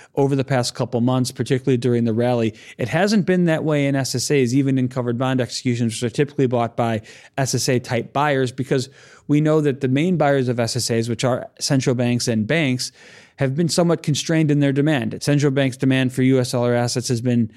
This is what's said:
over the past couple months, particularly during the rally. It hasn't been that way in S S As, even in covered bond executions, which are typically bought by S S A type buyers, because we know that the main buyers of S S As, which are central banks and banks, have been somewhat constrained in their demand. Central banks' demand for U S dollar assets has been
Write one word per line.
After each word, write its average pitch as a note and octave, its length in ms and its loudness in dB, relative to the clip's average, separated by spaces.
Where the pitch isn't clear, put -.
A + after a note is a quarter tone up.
over C#3 220 2
the C3 80 0
past B2+ 280 -2
couple A#2+ 280 -2
months, B2+ 300 0
particularly B2+ 460 0
during A#2+ 280 0
the A2+ 80 0
rally. A#2 420 0
It G2 100 -6
hasn't F#3+ 380 0
been F#3 200 2
that D#3+ 200 0
way D3 220 0
in C#3 80 0
S C3+ 200 -2
S B2 160 -2
As, C3 240 2
even C#3 220 2
in B2+ 100 0
covered A#2+ 300 -4
bond C3 240 0
executions, A#2 600 -2
which A#2+ 80 -2
are - 60 -14
typically D3 320 0
bought A#2+ 300 -2
by A2+ 240 0
S C3+ 160 -2
S B2 140 -2
A B2+ 120 2
type A#2+ 340 -6
buyers, C3+ 400 0
because C3 360 -4
we D3 140 2
know D#3 200 2
that C#3 200 0
the C#3 60 -2
main D#3 300 0
buyers C#3+ 300 2
of B2 120 -2
S A2+ 160 -2
S A#2+ 160 -4
As, A#2 180 0
which A2+ 140 -6
are B2 260 -2
central C3 360 0
banks A#2+ 320 0
and A2 180 0
banks, C3 460 -2
have C3+ 180 0
been E3 140 0
somewhat E3+ 340 0
constrained D#3+ 460 0
in D3 100 2
their C#3 120 2
demand. C#3 500 0
Central D3 300 2
banks' C3+ 260 0
demand C3 360 2
for C3 80 0
U C3 180 4
S B2 120 0
dollar A#2+ 220 0
assets A#2+ 360 -2
has A#2 120 -2
been A#2+ 340 0